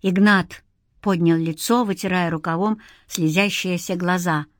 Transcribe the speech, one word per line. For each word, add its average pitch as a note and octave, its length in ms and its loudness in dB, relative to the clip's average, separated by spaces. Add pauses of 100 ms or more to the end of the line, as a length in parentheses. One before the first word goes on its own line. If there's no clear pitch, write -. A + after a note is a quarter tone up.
Игнат F#3+ 640 2 (360)
поднял E3+ 360 2
лицо, E3 480 -2
вытирая F3+ 460 -2
рукавом E3+ 500 -2 (260)
слезящиеся F3+ 880 -2
глаза. F3 500 -2 (140)